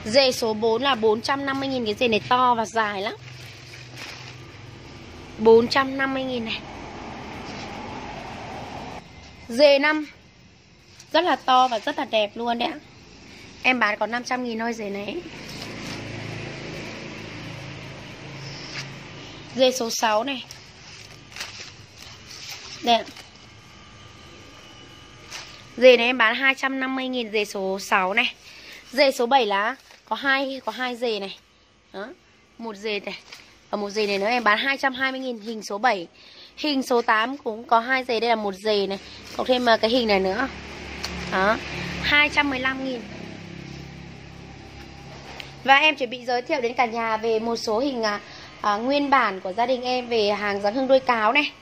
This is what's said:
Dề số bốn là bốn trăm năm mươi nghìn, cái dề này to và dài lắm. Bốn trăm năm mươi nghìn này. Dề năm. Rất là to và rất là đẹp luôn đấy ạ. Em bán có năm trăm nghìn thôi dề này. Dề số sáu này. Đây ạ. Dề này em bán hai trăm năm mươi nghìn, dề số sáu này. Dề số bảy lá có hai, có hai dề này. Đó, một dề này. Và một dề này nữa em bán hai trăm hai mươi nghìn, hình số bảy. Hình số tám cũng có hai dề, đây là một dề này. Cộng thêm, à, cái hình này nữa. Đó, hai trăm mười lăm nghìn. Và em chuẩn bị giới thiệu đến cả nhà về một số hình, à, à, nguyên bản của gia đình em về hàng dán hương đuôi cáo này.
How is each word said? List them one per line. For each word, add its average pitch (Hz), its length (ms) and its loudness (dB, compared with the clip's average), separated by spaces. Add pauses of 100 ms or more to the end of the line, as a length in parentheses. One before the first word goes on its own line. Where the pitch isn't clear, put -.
Dề 254 280 4
số 226 220 -2
bốn 226 280 0
là 277 120 4
bốn 220 260 2
trăm 277 260 -2
năm 269 140 -2
mươi 277 80 -2
nghìn, 254 160 -2
cái 208 100 -2
dề 247 140 2
này 214 200 4
to 247 260 4
và 226 100 0
dài 208 380 -2
lắm. 220 120 -6 (2250)
Bốn 226 300 8
trăm 269 300 0
năm 269 160 0
mươi 262 80 -4
nghìn 254 220 -4
này. 220 160 -6 (3000)
Dề 277 300 8
năm. 302 280 2 (1040)
Rất 320 120 4
là 311 120 2
to 254 320 4
và 233 100 -2
rất 294 200 -4
là 294 120 -2
đẹp 214 240 2
luôn 233 240 -2
đấy 240 100 0
ạ. 302 100 -8 (840)
Em 254 160 2
bán 214 200 2
có 214 80 0
năm 233 180 -4
trăm 254 200 -2
nghìn 226 140 -4
thôi 233 140 -2
dề 214 180 -6
này. 208 260 -6 (4000)
Dề 254 160 6
số 233 180 -4
sáu 220 340 2
này. 262 200 -6 (2500)
Đây 240 120 4
ạ. 226 100 0 (2750)
Dề 247 200 12
này 233 100 2
em 254 120 2
bán 226 160 6
hai 269 200 4
trăm 269 260 -2
năm 262 160 -2
mươi 262 120 -4
nghìn, 240 240 -4
dề 208 120 2
số 190 340 -4
sáu 190 360 2
này. 240 200 0 (580)
Dề 269 180 6
số 254 160 0
bảy 247 200 4
lá 208 300 0 (320)
có 220 80 -4
hai, 269 480 0
có 220 80 -4
hai 247 240 -4
dề 226 240 -2
này. 196 180 -10 (540)
Đó, 143 140 -10 (520)
một 226 180 -10
dề 208 240 -4
này. 202 180 -10 (520)
Và 208 60 -2
một 202 140 -4
dề 208 160 2
này 202 120 2
nữa 196 80 0
em 240 180 2
bán 208 140 6
hai 269 180 0
trăm 269 180 0
hai 262 180 0
mươi 262 80 -6
nghìn, 247 200 -4
hình 220 220 -8
số 202 160 -6
bảy. 208 280 2 (500)
Hình 285 260 0
số 240 200 4
tám 233 340 2
cũng 226 280 -8
có 233 160 6
hai 254 240 0
dề, 240 160 0
đây 233 100 2
là 226 60 6
một 208 180 -2
dề 202 320 0
này. 196 120 -4 (380)
Cộng 214 100 -2
thêm, 247 220 4
à, 226 80 8
cái 220 140 2
hình 233 180 4
này 196 120 6
nữa. 190 280 0 (840)
Đó, 196 240 4 (460)
hai 294 260 4
trăm 294 220 2
mười 262 80 -4
lăm 262 260 -2
nghìn. 254 160 -4 (2750)
Và 269 120 10
em 302 200 4
chuẩn 247 140 -2
bị 247 140 -10
giới 247 180 0
thiệu 302 180 0
đến 240 140 0
cả 254 120 4
nhà 226 300 -2
về 220 220 0
một 233 180 -2
số 220 220 -2
hình, 254 240 0
à, 208 180 -2 (400)
à, 208 160 2
nguyên 277 340 0
bản 220 300 4
của 185 120 -6
gia 226 140 0
đình 247 160 0
em 254 240 -2
về 226 220 2
hàng 202 320 0
dán 202 140 0
hương 262 140 0
đuôi 262 120 8
cáo 226 320 4
này. 285 300 2